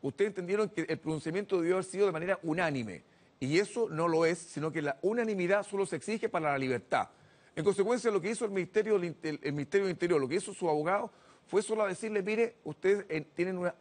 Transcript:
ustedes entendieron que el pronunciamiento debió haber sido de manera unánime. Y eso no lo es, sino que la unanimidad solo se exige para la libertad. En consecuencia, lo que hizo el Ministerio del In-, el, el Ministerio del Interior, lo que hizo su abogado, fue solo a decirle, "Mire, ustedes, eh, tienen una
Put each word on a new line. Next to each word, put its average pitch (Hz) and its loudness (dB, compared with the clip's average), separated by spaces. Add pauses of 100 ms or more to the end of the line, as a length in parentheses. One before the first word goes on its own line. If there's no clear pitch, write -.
ustedes 196 0
entendieron 196 0
que - -4
el 156 -2
pronunciamiento 160 -4
debió 170 2
haber 185 0
sido 196 0
de 190 2
manera 175 -2
unánime. 151 -2 (380)
Y 139 2
eso 208 0
no 160 0
lo 165 4
es, 170 2
sino 151 -6
que 160 -4
la 143 -2
unanimidad 202 2
solo 196 -2
se 180 -6
exige 214 -4
para 160 0
la 139 0
libertad. 127 0 (440)
En 160 -2
consecuencia, 202 2
lo 202 2
que 180 -2
hizo 233 -2
el 208 -2
Ministerio 196 0
del 185 2
In-, 165 -6
el, 151 -4
el 151 -2
Ministerio 147 2
del 180 0
Interior, 175 2
lo 131 -2
que 156 -2
hizo 202 -4
su 180 -2
abogado, 170 0 (360)
fue 196 2
solo 220 0
a 202 2
decirle, 208 -2
"Mire, 214 0
ustedes, 196 0
eh, 156 -4
tienen 185 -2
una 175 -2